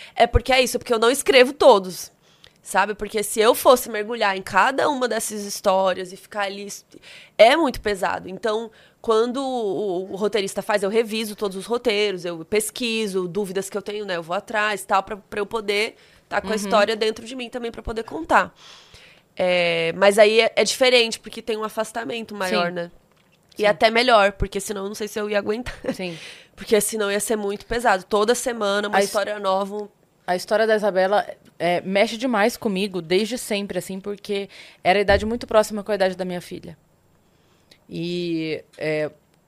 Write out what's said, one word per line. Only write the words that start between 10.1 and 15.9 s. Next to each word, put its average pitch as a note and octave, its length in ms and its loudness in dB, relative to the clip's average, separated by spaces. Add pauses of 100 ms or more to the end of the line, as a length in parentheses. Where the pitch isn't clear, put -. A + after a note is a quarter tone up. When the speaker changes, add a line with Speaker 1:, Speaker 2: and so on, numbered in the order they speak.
Speaker 1:
o - 20 -8
roteirista G3+ 480 -4
faz, G#3 180 0
eu G3 80 0
reviso A3 460 -2
todos G3 220 -6
os F#3 100 -10
roteiros, G#3 580 -2
eu E3+ 180 -8
pesquiso, G#3+ 840 -2
dúvidas F#3+ 420 -4
que - 80 -6
eu G3 40 -8
tenho, G#3 220 -8
né, F#3+ 120 -6
eu E3+ 80 -6
vou E3 120 -6
atrás G#3 460 -4
e - 60 -16
tal, G3 160 2
pra, - 140 -10
pra - 220 -10
eu G3+ 60 -2
poder G#3 500 -4 (320)